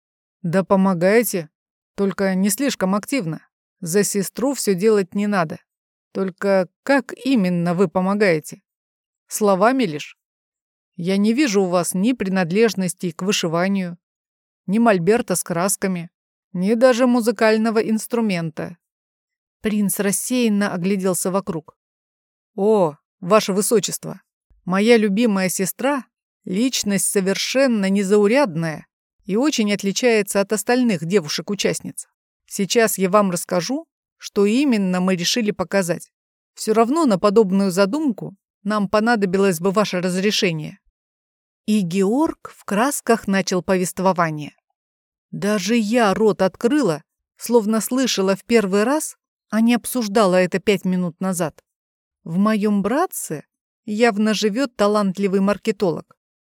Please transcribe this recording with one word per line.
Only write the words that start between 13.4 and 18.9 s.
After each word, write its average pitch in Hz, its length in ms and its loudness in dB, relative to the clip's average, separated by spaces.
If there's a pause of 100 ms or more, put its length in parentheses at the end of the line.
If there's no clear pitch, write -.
ни 190 120 0
мольберта 208 560 2
с - 80 -4
красками, 180 680 -4 (420)
ни 185 220 0
даже 247 320 4
музыкального 220 720 2
инструмента». 185 1000 -4 (840)